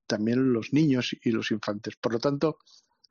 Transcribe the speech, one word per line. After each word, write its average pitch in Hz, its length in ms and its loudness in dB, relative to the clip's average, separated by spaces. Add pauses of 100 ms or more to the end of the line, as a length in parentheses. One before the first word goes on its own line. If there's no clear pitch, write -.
también 120 480 0
los 110 180 -2
niños 135 520 2
y 120 80 2
los 107 180 -2
infantes. 104 460 -6
Por 120 180 -4
lo 117 60 -2
tanto, 143 400 -2 (520)